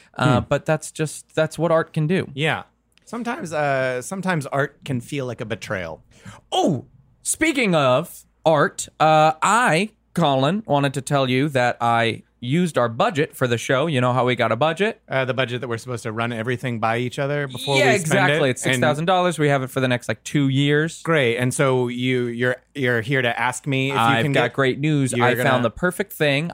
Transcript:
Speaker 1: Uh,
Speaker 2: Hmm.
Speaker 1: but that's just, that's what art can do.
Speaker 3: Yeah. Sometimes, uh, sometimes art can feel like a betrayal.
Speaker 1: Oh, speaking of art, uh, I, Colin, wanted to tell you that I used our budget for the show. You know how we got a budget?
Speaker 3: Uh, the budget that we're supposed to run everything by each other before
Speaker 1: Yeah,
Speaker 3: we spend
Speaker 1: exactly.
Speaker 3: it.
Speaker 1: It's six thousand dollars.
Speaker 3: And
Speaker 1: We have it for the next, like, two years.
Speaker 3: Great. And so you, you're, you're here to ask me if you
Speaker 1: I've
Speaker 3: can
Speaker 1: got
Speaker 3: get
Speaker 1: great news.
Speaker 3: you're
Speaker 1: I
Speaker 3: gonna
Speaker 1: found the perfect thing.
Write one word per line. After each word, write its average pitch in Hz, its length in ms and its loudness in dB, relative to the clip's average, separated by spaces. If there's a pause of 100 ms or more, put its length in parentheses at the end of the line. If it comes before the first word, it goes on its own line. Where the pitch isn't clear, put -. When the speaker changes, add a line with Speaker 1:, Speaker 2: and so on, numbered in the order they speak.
(140)
Speaker 1:
Uh, 123 260 2
Speaker 2:
Hmm. 117 80 -6
Speaker 1:
but 143 180 -2
that's - 260 -2
just, - 420 -8
that's 156 240 -2
what 165 140 0
art 165 200 0
can 156 140 0
do. 170 280 -2
Speaker 3:
Yeah. 135 300 -2 (420)
Sometimes, 233 460 -8
uh, 135 500 -2
sometimes 175 440 -4
art - 380 -4
can 127 160 -4
feel 135 260 -8
like 120 140 -8
a 120 60 -6
betrayal. 95 560 -6 (500)
Speaker 1:
Oh, 226 320 0 (380)
speaking 262 520 0
of 139 500 2 (200)
art, 156 440 2 (120)
uh, 156 320 6 (100)
I, 202 480 2 (240)
Colin, 151 520 2
wanted 139 280 0
to 139 80 -6
tell 135 260 0
you 131 220 2
that 123 300 0
I 117 420 0 (180)
used 151 380 0
our 120 100 2
budget 151 480 -2
for 131 100 0
the 117 120 0
show. 139 280 0
You 139 140 0
know 123 120 2
how 127 120 2
we 123 100 2
got 113 180 0
a 113 40 -8
budget? 160 520 -2
Speaker 3:
Uh, 131 160 -2
the 123 100 -2
budget 123 260 -2
that 127 80 -8
we're 117 100 -4
supposed 123 260 -10
to 113 80 -4
run 117 200 -2
everything 117 480 -4
by 113 180 0
each 123 200 -4
other 143 300 -4
before 139 280 -2
Speaker 1:
Yeah, 262 160 4
Speaker 3:
we 202 60 2
spend - 20 -2
Speaker 1:
exactly. 156 480 2
Speaker 3:
it. 123 40 2
Speaker 1:
It's - 100 -6
six 127 160 0
thousand 151 280 0
dollars. 180 320 2
Speaker 3:
And 151 40 0
Speaker 1:
We 147 60 4
have 139 140 2
it 127 80 -6
for 135 100 -4
the 127 80 2
next, 123 200 -2
like, 110 160 -6
two 143 240 2
years. 147 540 0
Speaker 3:
Great. 139 360 2
And 127 140 0
so 131 360 2
you, 123 380 -2
you're, 120 300 -2 (180)
you're 123 280 0
here 131 200 0
to 117 180 0
ask 123 260 -4
me 135 240 -2
if 135 40 -4
you 113 60 2
Speaker 1:
I've 117 240 4
Speaker 3:
can 143 80 0
Speaker 1:
got 131 120 2
Speaker 3:
get 120 100 -4
Speaker 1:
great 135 240 0
news. 139 340 0
Speaker 3:
you're 120 140 0
Speaker 1:
I 123 80 2
Speaker 3:
gonna 127 160 0
Speaker 1:
found 123 140 2
the 113 60 0
perfect 180 420 -4
thing. 147 420 0